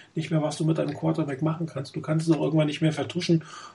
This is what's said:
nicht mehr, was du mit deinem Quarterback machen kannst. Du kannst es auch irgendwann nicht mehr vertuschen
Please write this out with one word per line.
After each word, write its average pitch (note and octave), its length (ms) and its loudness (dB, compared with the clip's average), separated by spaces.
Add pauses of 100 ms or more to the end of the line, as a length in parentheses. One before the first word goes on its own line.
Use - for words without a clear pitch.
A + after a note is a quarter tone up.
(140)
nicht D#3+ 160 -4
mehr, D#3+ 100 4
was D3 160 -2
du D#3+ 80 -2
mit D#3 140 2
deinem C#3+ 160 -2
Quarterback D#3+ 480 -2
machen D#3+ 240 0
kannst. C#3 300 -8
Du D#3 40 -6
kannst D#3+ 280 -2
es D#3+ 60 6
auch D3 60 -2
irgendwann D3+ 280 2
nicht D3 120 -4
mehr D#3+ 120 4
vertuschen D#3+ 500 0 (320)